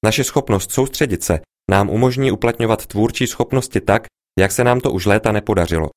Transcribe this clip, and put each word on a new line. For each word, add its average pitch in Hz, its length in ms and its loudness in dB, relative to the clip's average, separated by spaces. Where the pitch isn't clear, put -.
Naše 113 200 2
schopnost 110 460 -2
soustředit 131 520 -2
se 82 180 0
nám 98 200 2
umožní 127 420 2
uplatňovat 113 540 -2
tvůrčí 113 400 -2
schopnosti - 540 -2
tak, - 260 0
jak 98 140 2
se 127 120 0
nám 123 160 2
to 127 120 -2
už 92 140 -2
léta 107 260 2
nepodařilo. 87 640 0